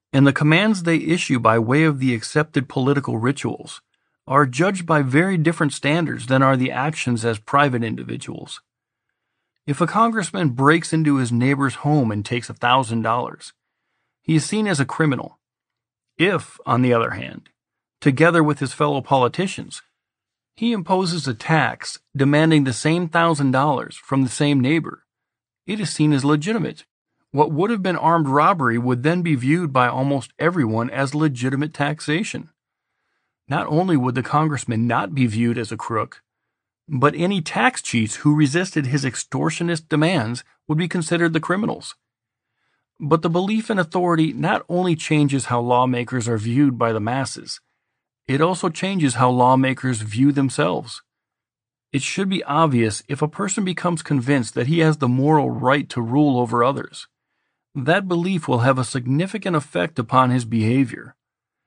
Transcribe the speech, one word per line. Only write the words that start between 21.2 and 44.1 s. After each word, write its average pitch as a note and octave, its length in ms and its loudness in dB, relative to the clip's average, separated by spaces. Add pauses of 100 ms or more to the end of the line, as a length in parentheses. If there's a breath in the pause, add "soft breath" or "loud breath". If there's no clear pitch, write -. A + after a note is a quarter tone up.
a A#2+ 60 -2
tax B2+ 640 -2 (160)
demanding D3 480 4
the C3 80 0
same E3 360 -2
thousand D#3 440 2
dollars C3 440 -2
from C3+ 260 0
the B2 80 0
same C#3+ 280 0
neighbor, D3 460 -2 (640)
it G#3 120 -6
is F#3 120 -4
seen D3+ 220 2
as C3+ 120 2
legitimate. D#3 600 -2 (460)
What D3+ 220 0
would F3+ 180 0
have G#3+ 120 -2
been F3+ 140 -2
armed D#3+ 320 2
robbery C#3+ 500 2
would B2 260 0
then F3 180 0
be D#3+ 140 0
viewed C#3+ 360 0
by B2+ 140 4
almost C3 520 -2
everyone B2+ 520 0
as C3+ 240 -4
legitimate C#3 580 -2
taxation. D3+ 760 -4 (1000)
Not C#3+ 220 -4
only E3+ 280 2
would B2+ 200 0
the B2+ 60 -2
congressman B2 640 -2
not D3+ 260 -2
be B2+ 120 2
viewed A#2 320 0
as A2 120 -6
a A2+ 60 -8
crook, - 460 -6 (640)
but C#3+ 260 0
any F3+ 260 0
tax A#3 400 -2
cheats A2 360 -2
who D3+ 180 2
resisted D3+ 520 0
his C#3 180 -2
extortionist D#3+ 840 -4
demands D3+ 540 0 (240)
would D3+ 100 0
be F3 120 0
considered E3+ 440 0
the E3 60 0
criminals. F3 560 -4 (1040)
But D#3+ 240 2
the F3 80 0
belief G3 400 -2
in G#3 80 -2
authority E3+ 540 0